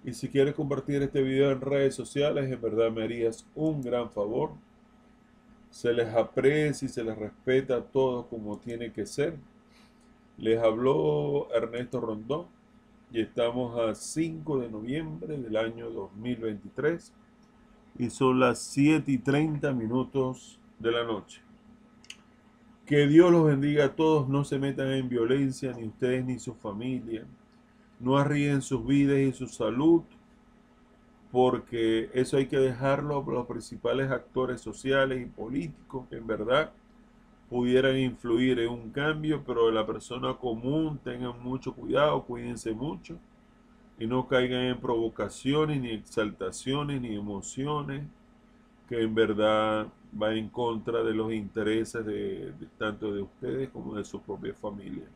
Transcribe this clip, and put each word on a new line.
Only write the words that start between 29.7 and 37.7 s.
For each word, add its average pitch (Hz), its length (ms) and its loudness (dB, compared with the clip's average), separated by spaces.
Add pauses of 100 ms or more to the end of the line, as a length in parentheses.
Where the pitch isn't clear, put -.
porque 113 840 2
eso 131 260 2
hay 135 80 2
que 139 120 0
dejarlo 139 640 0
a - 80 -4
los 123 140 -4
principales 120 640 -4
actores 127 500 -2
sociales 131 640 -2
y 120 40 -10
políticos 135 840 -10
que - 60 -12
en 113 100 -12
verdad 113 460 0 (760)
pudieran 127 500 4